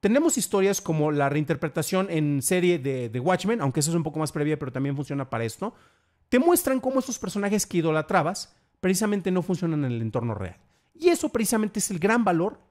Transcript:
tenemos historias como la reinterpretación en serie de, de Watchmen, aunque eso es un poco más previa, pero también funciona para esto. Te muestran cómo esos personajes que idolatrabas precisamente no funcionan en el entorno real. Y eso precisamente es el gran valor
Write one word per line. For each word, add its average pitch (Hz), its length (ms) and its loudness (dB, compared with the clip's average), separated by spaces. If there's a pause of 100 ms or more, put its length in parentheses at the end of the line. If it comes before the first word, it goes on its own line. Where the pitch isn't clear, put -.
tenemos 285 360 4
historias 196 440 0
como 151 320 0
la 143 160 2
reinterpretación 156 800 -2
en 147 320 0
serie 175 380 2
de, 131 280 -4
de 120 120 -4
Watchmen, 185 400 0
aunque 139 180 0
eso 156 140 0
es 170 40 2
un 165 60 2
poco 156 160 -4
más 156 140 -2
previa, 151 260 -2
pero 127 140 -8
también 135 240 -2
funciona 139 340 -6
para 117 140 -2
esto. 190 300 -6 (540)
Te 254 120 4
muestran 311 400 2
cómo 262 180 0
esos 240 220 -4
personajes 202 480 -2
que 180 100 0
idolatrabas 160 760 0 (240)
precisamente 196 500 0
no 185 120 2
funcionan 165 420 -2
en 127 80 -2
el 117 100 -2
entorno 113 320 -2
real. 92 240 -8 (340)
Y 339 180 2
eso 311 180 0
precisamente 214 500 0
es - 140 -4
el 170 80 -4
gran 220 240 2
valor 175 360 0 (100)